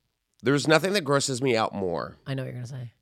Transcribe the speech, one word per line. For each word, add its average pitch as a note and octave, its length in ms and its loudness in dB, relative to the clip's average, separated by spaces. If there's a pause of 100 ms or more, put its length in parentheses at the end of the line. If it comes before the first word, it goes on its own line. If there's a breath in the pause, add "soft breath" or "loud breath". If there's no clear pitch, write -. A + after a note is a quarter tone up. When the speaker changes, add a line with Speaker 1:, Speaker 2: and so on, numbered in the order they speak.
(440)
Speaker 1:
there's C3+ 240 2
nothing D#3+ 260 4
that G3+ 80 2
grosses C3+ 400 0
me B2+ 160 4
out A2 160 0
more. E2+ 420 -4 (100)
Speaker 2:
I C3+ 100 -8
know C3 80 -6
what C3 40 -10
you're B2+ 80 -12
gonna B2 120 -10
say. B2 240 -12 (100)